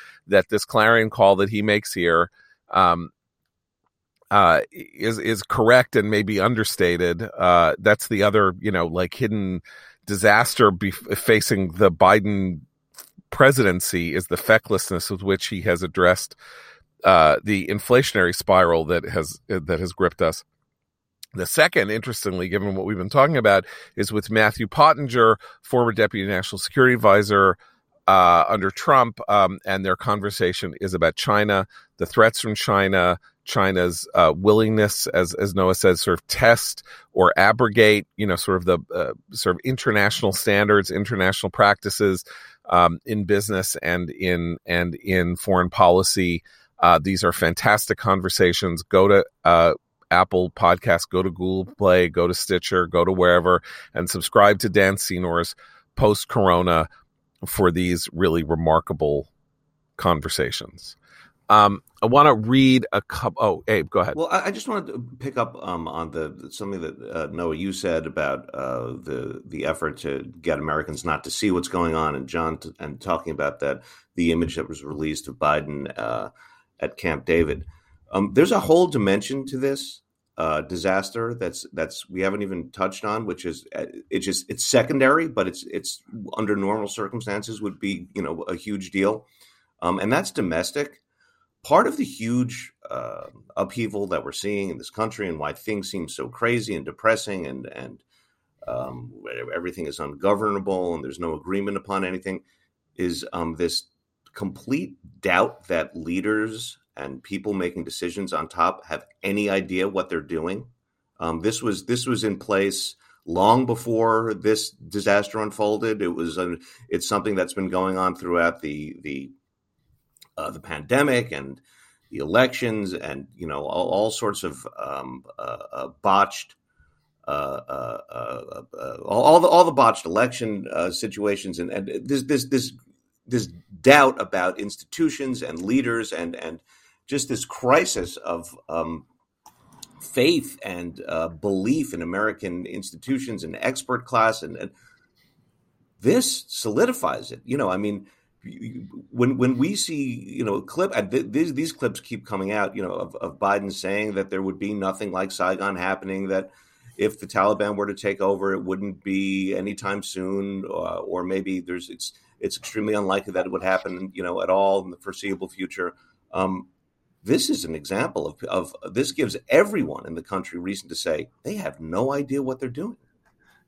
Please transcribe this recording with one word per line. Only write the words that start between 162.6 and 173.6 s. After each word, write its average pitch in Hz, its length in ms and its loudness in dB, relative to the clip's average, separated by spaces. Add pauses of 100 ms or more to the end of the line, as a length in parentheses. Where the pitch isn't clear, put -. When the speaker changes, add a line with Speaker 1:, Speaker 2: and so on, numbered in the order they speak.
Speaker 2:
unlikely 98 400 -2
that 90 120 -2
it 92 60 -8
would 90 120 -6
happen, 92 500 -2
you 95 80 -10
know, 90 200 -6
at 90 80 -2
all 98 340 2
in 92 80 -14
the 87 60 -18
foreseeable 95 500 -8
future. 92 460 -8 (400)
Um, 92 340 -4 (560)
this 147 260 0
is 294 140 -4
an 80 100 -8
example 82 540 -6
of, - 160 -12
of, - 500 -6
this 123 200 -2
gives 107 240 -4 (100)
everyone 151 580 0
in 82 100 -12
the 85 60 -8
country 92 380 -8
reason 95 300 -10
to 82 60 -12
say 78 340 -4 (140)
they 196 120 -10
have 123 240 -10
no 90 320 -4
idea 139 320 -4
what 131 160 -8
they're 131 100 -8
doing. 170 280 -10 (720)